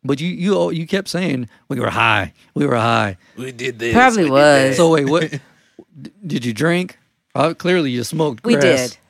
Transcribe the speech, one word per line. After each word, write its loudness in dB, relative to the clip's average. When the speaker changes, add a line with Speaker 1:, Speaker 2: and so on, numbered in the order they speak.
Speaker 1:
But -2
you, -6
you, -2
you -6
kept -4
saying, -4
"We -6
were -2
high. 0
We 0
were 0
high." 0
Speaker 2:
We -12
did -8
this. -4
Speaker 3:
Probably 4
Speaker 2:
We 2
did 0
Speaker 3:
was. 6
Speaker 2:
that. -2
Speaker 1:
So 4
wait, 2
what? 0
Speaker 2:
<laughs> -10
Speaker 1:
d-, -16
did -6
you -4
drink? -2
Uh, 0
clearly -2
you -4
smoked -6
Speaker 3:
We 2
Speaker 1:
grass. 2